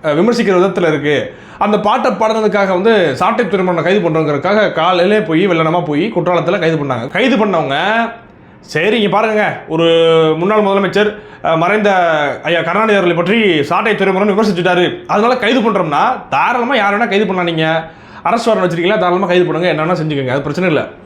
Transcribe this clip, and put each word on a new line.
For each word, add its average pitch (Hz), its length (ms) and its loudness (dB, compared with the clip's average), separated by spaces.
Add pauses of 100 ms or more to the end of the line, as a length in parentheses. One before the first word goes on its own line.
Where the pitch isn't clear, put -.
அஹ், 160 40 -2
விமர்சிக்கிற 190 480 2
விதத்துல 185 320 0
இருக்கு, 143 460 -2 (260)
அந்த 208 200 0
பாட்டை 233 320 0
பாடுனதுக்காக 208 560 0
வந்து 185 480 2
சாட்டை 214 300 0
துரைமுருகனை 180 380 -2
கைது 175 260 2
பண்றதுங்கிறதுக்காக 160 640 0
காலையிலே 185 500 2
போய், 160 260 0
வெள்ளனமா 165 380 0
போய் 151 300 -2
குற்றாலத்துல 170 440 0
கைது 160 180 0
பண்ணாங்க. 131 300 -4
கைது 220 380 0
பண்ணவங்க, 151 320 -2 (840)
"சரி, 214 420 -2
இங்க 202 80 0
பாருங்க, 208 580 0
ஒரு 160 180 0 (520)
முன்னாள் 202 260 0
முதலமைச்சர், 196 520 0 (280)
அஹ், 160 140 0
மறைந்த 202 320 2 (540)
ஐயா 165 180 0
கருணாநிதி 202 360 0
அவர்களை 175 180 2
பற்றி 175 480 2
சாட்டை 208 300 0
துரைமுருகன் 196 420 0
விமர்சிச்சுட்டாரு, 180 720 0
அதனால 226 300 0
கைது 240 240 0
பண்றோம்னா 180 400 0 (280)
தாராளமா 233 460 0
யார் 202 180 0
வேணா 220 160 -2
கைது 196 160 0
பண்ணலாம், 175 300 -2
நீங்க 160 340 -2 (340)
அரசு 226 300 0
வாரண்ட் 196 40 2
வச்சிருக்கீங்களா, 180 400 0
தாராளமா 180 300 0
கைது 180 180 2
பண்ணுங்க, 160 220 -2
என்ன 156 180 0
வேணா 180 100 0
செஞ்சுக்கோங்க, 151 320 -4
அது 135 140 -2
பிரச்சனை 147 280 -2
இல்ல." 147 180 0 (180)